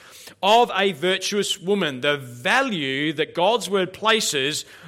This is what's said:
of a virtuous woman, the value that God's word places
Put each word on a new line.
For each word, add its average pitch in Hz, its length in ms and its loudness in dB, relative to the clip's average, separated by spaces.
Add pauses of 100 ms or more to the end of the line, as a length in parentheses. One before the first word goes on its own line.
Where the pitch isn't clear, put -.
(420)
of 226 320 6
a 196 180 2
virtuous 185 680 -2
woman, 165 400 -2
the 143 160 2
value 147 960 -2
that 147 220 -4
God's 190 360 2
word 185 220 0
places 151 720 0 (240)